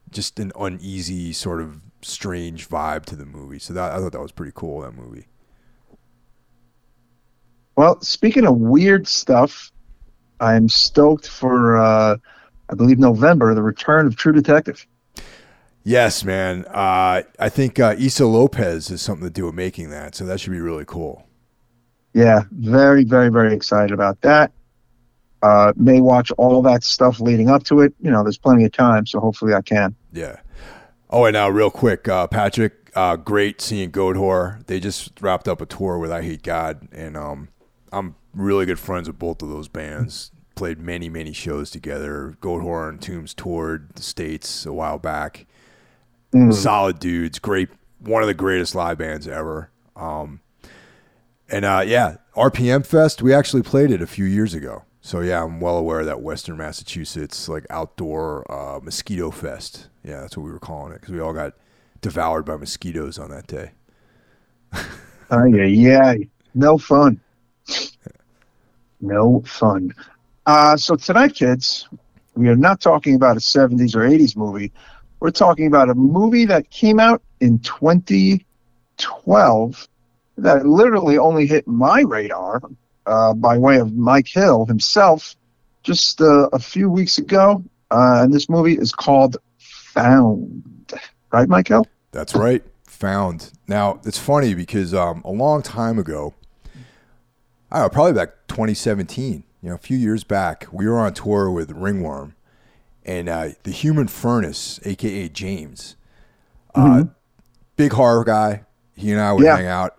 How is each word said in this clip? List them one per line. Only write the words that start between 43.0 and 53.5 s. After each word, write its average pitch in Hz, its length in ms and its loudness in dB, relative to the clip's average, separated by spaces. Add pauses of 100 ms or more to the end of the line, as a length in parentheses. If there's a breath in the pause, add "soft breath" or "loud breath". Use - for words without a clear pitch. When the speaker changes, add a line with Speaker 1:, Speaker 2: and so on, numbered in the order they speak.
Speaker 1:
Tombs 85 320 -16
toured 80 640 -10
the - 80 -20
States - 640 -14
a 73 60 -12
while 76 260 -8
back. 76 480 -12 (880)
Speaker 2:
Mm. 123 180 6
Speaker 1:
Solid 98 460 -2
dudes, 85 400 -6
great, 95 300 -4 (320)
one 110 220 -2
of 107 40 0
the 101 80 -2
greatest 92 400 -4
live 85 240 -6
bands 78 300 -12
ever. 78 420 -12 (240)
Um, 76 460 -14 (1080 soft breath)
and, 101 160 -6
uh, 95 220 0
yeah, 110 300 0 (180)
R 123 160 2
P 123 200 -2
M 139 120 2
Fest, 156 400 0
we 127 100 4
actually 135 300 2